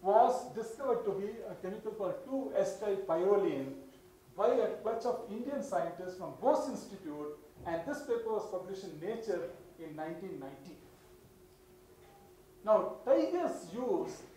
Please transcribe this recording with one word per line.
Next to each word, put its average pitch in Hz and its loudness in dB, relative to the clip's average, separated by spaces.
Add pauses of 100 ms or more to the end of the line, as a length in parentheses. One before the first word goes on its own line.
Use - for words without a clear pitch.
was 220 6
discovered - -2
to 202 0
be 196 -2 (200)
a 175 -10
chemical 208 -6
called 185 -2 (120)
two 269 -4
acyl 196 0
pyrroline 170 4 (640)
by 208 4
a 240 4 (160)
clutch 226 -2
of - 0 (100)
Indian 247 -4
scientists 180 -2
from 151 -8
Bose 277 4
Institute, 151 -10 (300)
and 165 -2
this 285 -6
paper 226 -2
was 214 -2
published 185 -6
in 156 -12
Nature 208 -4 (300)
in 156 -12
nineteen 170 -8
ninety. 143 -14 (1900)
Now, 208 6
tigers 330 4
use 214 0 (160)